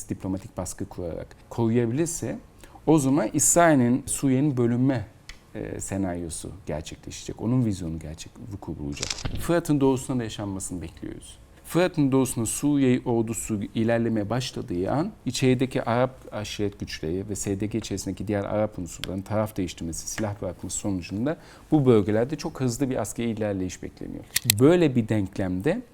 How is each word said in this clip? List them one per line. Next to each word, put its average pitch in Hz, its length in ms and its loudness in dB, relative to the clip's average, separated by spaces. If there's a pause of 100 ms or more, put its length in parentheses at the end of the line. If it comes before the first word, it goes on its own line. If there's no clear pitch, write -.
diplomatik 95 480 -6
baskı 95 320 -8
kurarak - 480 -10 (120)
koruyabilirse 120 920 0 (480)
o 156 120 8
zaman 139 340 4
İsrail'in 143 720 6
Suriye'nin 139 500 2
bölünme, 123 500 2 (480)
e, - 260 -8
senaryosu 87 720 -4 (160)
gerçekleşecek. - 760 -10
Onun 123 240 2
vizyonu 90 340 -2
gerçek, 78 340 -12 (200)
vuku 82 260 -10
bulacak. 71 300 -6 (320)
Fırat'ın 165 400 2
doğusunda 131 400 2
da 113 40 -4
yaşanmasını 95 580 -6
bekliyoruz. - 560 -14 (260)
Fırat'ın 156 480 2
doğusunda 127 340 2
Suriye 135 580 2
ordusu 117 560 -2 (140)
ilerlemeye 113 560 2
başladığı 117 600 -2
an 160 220 0 (120)
içerideki 127 580 2
Arap 123 340 2 (160)
aşiret 104 480 -4
güçleri 95 480 -4
ve 101 60 -6
S 98 260 -4
D 107 60 0
G 113 120 -4
içerisindeki 98 500 -6
diğer 101 160 0
Arap 104 340 -2
unsurların 90 440 -8
taraf 107 340 -2
değiştirmesi, 82 520 -6
silah 101 340 -4
bırakması 95 340 -8
sonucunda 101 600 -4 (340)
bu 151 160 6
bölgelerde 113 500 6
çok 160 240 -8
hızlı 127 300 0
bir 123 100 -2
askeri 117 300 -4
ilerleyiş 101 520 -4
bekleniyor. - 420 -12 (360)
Böyle 151 360 6
bir 110 120 2
denklemde, 101 720 -2 (120)